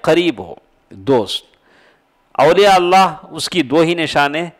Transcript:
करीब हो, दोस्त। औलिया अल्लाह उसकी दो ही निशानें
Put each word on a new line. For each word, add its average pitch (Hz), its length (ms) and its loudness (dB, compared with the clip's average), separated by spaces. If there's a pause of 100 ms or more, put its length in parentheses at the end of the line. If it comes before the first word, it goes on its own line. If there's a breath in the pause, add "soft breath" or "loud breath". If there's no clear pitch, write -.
करीब 165 360 0
हो, 85 180 -16 (360)
दोस्त। 98 500 -2 (960 soft breath)
औलिया 190 340 4
अल्लाह 180 520 0
उसकी 165 360 -6
दो 139 180 0
ही 165 140 0
निशानें 156 640 -4